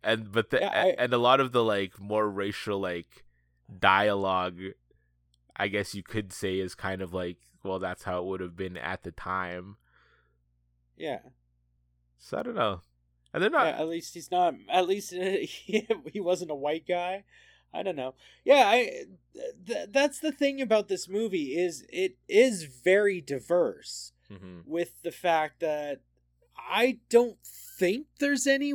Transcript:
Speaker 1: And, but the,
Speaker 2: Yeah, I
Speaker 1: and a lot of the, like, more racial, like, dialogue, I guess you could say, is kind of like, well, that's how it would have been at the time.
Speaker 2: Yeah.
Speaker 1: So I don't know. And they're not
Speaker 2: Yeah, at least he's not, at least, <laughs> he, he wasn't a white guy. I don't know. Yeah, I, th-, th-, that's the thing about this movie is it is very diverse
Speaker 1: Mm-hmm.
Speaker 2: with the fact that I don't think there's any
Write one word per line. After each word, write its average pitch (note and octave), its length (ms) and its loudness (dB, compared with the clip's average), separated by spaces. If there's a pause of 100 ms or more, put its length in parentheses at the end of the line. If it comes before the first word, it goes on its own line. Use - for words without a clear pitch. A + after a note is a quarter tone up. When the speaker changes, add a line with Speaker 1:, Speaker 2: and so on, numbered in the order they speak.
Speaker 1:
And, A2 300 -2
but A2 200 0
the, B2+ 100 2
Speaker 2:
Yeah, - 80 0
I F3+ 280 2
Speaker 1:
and A#2+ 140 0
a B2 60 2
lot B2 240 6
of C3 100 0
the, B2 140 4
like, G2 340 -2
more G#2 300 0
racial, G2+ 500 -4
like, F2+ 460 -8 (520)
dialogue, F#2+ 840 4 (960)
I G2+ 100 -2
guess G2+ 260 -2
you G2+ 100 -8
could G2+ 280 -6
say, F#2+ 280 -4
is F#2 160 -6
kind F#2+ 260 -6
of F2 120 -10
like, F2+ 260 -6 (220)
well, F#2+ 180 -6
that's F#2 240 -8
how F2+ 160 -4
it F2+ 80 -4
would F#2+ 120 -4
have F2+ 160 -10
been F#2 220 -8
at F2 260 -8
the F#2 80 -12
time. F2+ 640 -8 (1200)
Speaker 2:
Yeah. C#3+ 240 -8 (1000)
Speaker 1:
So - 200 -8
I - 60 -4
don't A#3+ 120 -8
know. G#2 260 -2 (520)
And D#3+ 100 -2
they're G#3+ 60 2
not C#4+ 180 2
Speaker 2:
Yeah, C#3+ 140 -2
at D#3+ 80 -2
least E3+ 240 -8
he's E3 180 -12
not, F3+ 220 4 (160)
at F3 180 2
least, G3 260 -2
<laughs> - 0 -
he, F#3+ 720 -2 (280)
he G#3 80 -6
wasn't F3 300 -2
a D3+ 40 -6
white D3 320 -4
guy. F3+ 380 -4 (480)
I E3 100 -8
don't F#3 140 -4
know. C3 180 -6 (280)
Yeah, C#4 240 8
I, A3 220 4 (460)
th-, B2 100 -12 (220)
th-, G3+ 240 -6
that's C#4+ 280 2
the D#4 120 -2
thing C#4 280 0
about G#3+ 280 2
this F#3 200 -4
movie F#3 480 -2
is E3+ 340 -2
it F#3 280 -4 (120)
is G#3+ 340 6
very F#3 580 2
diverse C#3 920 -2 (180)
Speaker 1:
Mm-hmm. F#2 340 -16
Speaker 2:
with E3+ 380 -6
the E3+ 80 -6
fact D#3+ 480 0
that D3+ 420 -4 (560)
I A#3+ 420 0 (100)
don't A#3 280 4 (400)
think G#3 300 0 (120)
there's C#4+ 280 0
any C#4 280 2